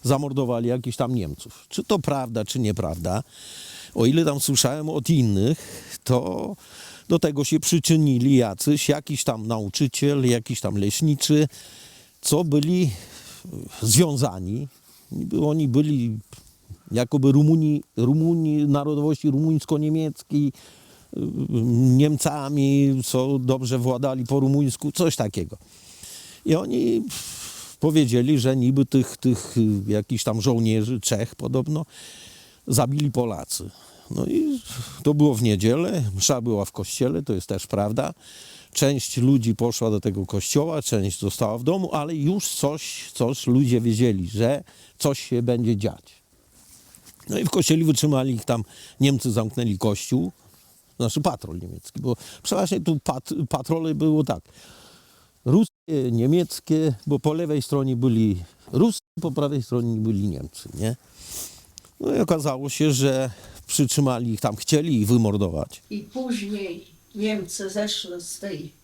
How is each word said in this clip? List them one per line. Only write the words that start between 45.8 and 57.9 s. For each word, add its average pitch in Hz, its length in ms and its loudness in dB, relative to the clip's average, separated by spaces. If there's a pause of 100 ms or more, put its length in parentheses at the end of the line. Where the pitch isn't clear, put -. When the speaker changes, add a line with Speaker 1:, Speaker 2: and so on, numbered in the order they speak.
Speaker 1:
No 202 100 -2
i 233 60 -2
w 156 40 2
kościele 160 360 2
wytrzymali 135 480 2
ich 110 120 -6
tam, 117 180 0 (360)
Niemcy 135 320 2
zamknęli 110 460 -2
kościół, 127 540 -2 (680)
znaczy 120 240 -2
patrol 120 380 -4
niemiecki, 87 420 -14
bo 123 140 0 (280)
przeważnie 190 380 -2
tu 156 180 0
pat-, - 340 -6 (160)
patrole 160 460 -2
było 151 280 2
tak, 113 200 -4 (1000)
ruskie, 143 680 2
niemieckie, 156 840 2 (140)
bo 143 120 0
po 151 140 0
lewej 151 280 -2
stronie 135 340 0